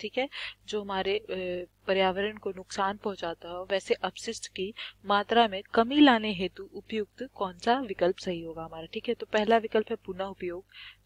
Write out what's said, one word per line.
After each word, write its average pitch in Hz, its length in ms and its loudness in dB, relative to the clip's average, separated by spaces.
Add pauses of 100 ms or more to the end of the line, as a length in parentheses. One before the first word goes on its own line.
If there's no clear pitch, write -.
ठीक 220 180 -6
है, 269 100 -2 (400)
जो 208 140 -4
हमारे, 196 360 -2
अ, 214 60 -8 (600)
पर्यावरण 190 500 2
को 202 140 -6
नुकसान 196 460 -2
पहुंचाता 175 520 -8
हो, 180 220 -8
वैसे 196 240 0
अपशिष्ट - 520 -4
की 202 280 -6 (320)
मात्रा 208 420 4
में 190 140 -8 (120)
कमी 247 260 4
लाने 226 320 8
हेतु 185 420 -6
उपयुक्त 214 600 -8
कौन 180 240 -6
सा 247 220 2
विकल्प 190 380 0
सही 170 240 -6
होगा 165 220 -10
हमारा, 165 220 -12
ठीक 220 220 -6
है। 233 60 -2
तो 214 180 -8
पहला 220 240 6
विकल्प 214 340 0
है 226 60 -2
पुनः 190 280 -8
उपयोग, 185 400 -8 (420)